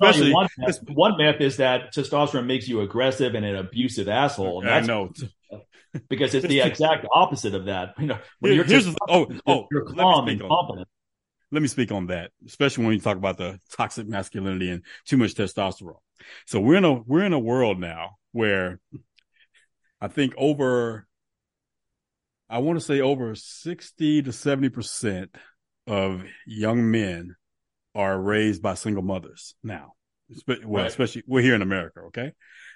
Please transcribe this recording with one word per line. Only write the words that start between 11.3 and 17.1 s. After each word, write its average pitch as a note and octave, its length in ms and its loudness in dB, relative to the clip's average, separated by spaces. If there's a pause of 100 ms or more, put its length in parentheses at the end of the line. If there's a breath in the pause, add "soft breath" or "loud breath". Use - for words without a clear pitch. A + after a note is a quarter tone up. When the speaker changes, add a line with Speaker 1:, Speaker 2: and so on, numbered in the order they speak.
Speaker 2:
let D#3 100 0
me C#3+ 60 2
speak A2+ 240 -2
on F#2+ 140 -4
that, F2 240 -8 (160)
especially C3 400 -2
when A2 80 4
you G2 60 -2
talk G2+ 180 -2
about F#2+ 180 -2
the F#2+ 240 -8 (160)
toxic A2 320 -6
masculinity F#2+ 640 -6
and F2 120 -8 (220 loud breath)
too C#3 140 0
much A2 160 2
testosterone. F#2+ 640 -6 (460 loud breath)
So G#2 140 -2
we're C3+ 160 6
in G3 80 4
a, D3 100 6
we're B2+ 300 0